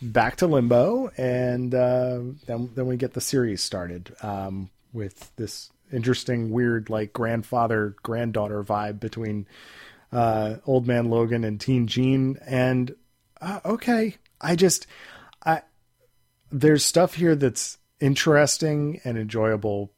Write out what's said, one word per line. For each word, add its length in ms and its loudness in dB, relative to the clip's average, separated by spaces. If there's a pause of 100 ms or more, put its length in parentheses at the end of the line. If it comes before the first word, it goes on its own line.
back 340 0
to 100 2
Limbo, 720 4
and, 580 -2
uh, 460 2 (260)
then, 280 -6
then 120 -4
we 120 -2
get 160 -4
the 80 -4
series 400 0
started, 580 -8
um, 480 -8 (240)
with 440 -12
this 340 -12 (200)
interesting, 600 -2
weird, 400 0
like, 240 -4
grandfather-granddaughter 1500 -2
vibe 360 -4
between, 460 -6 (680)
uh, 440 0 (100)
Old 200 2
Man 220 0
Logan 340 2
and 160 -4
Teen 280 0
Jean. 600 0
And, 480 0 (460)
uh, 240 -8
okay, 520 0 (260)
I 120 2
just, 320 2 (600)
I, 160 2 (880)
there's 320 6
stuff 300 4
here 200 4
that's 440 -2 (200)
interesting 1080 2
and 120 -4
enjoyable 800 -2